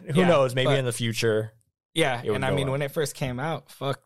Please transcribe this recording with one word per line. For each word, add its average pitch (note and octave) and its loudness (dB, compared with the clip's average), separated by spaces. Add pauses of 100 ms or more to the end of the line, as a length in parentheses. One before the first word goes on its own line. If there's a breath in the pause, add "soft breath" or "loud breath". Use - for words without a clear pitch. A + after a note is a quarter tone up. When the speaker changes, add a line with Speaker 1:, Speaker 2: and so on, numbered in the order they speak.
Speaker 1:
Yeah, E3+ -6
Speaker 2:
who E3 4
Speaker 1:
yeah, F3+ 6
Speaker 2:
knows? C#3 4
Maybe C3 0
Speaker 1:
but C#3 4
Speaker 2:
in C3 -2
the A#2+ 0
future. A2 0 (420)
Speaker 1:
Yeah, C3+ 0
Speaker 2:
it - -8
would - 0
Speaker 1:
and C3+ -2
I C3 0
Speaker 2:
go C#3 0
Speaker 1:
mean, C#3 0
Speaker 2:
up. C3 -2
Speaker 1:
when C#3 -4
it C#3 -4
first D3+ -4
came B2+ -6
out, D3+ -8
fuck, - -8